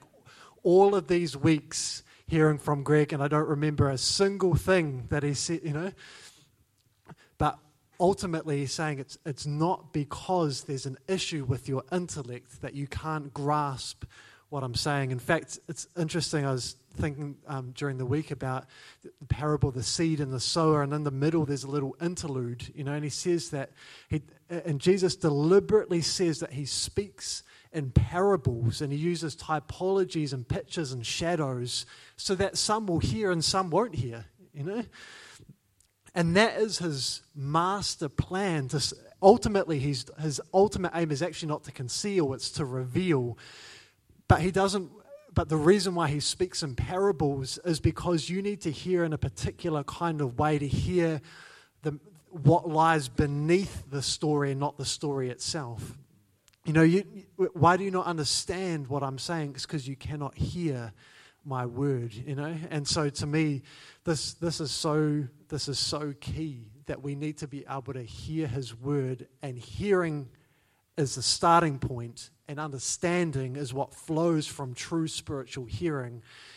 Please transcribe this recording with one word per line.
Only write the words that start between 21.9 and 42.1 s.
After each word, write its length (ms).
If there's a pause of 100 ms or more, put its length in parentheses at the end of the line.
interlude, 760
you 80
know, 100
and 100
he 60
says 400
that, 220 (380)
he, 120 (280)
and 300
Jesus 360
deliberately 840
says 380
that 140
he 120
speaks 760 (300)
in 180
parables, 920
and 140
he 60
uses 360
typologies 960
and 140
pictures 440
and 140
shadows 800 (280)
so 200
that 200
some 300
will 140
hear 320
and 120
some 280
won't 240
hear, 300 (280)
you 100
know. 220 (1300)
And 240
that 240
is 160
his 460 (100)
master 760
plan. 600
To 100
s-, 160 (260)
ultimately, 600
he's, 260 (140)
his 200 (140)
ultimate 400
aim 160
is 140
actually 240
not 160
to 80
conceal, 640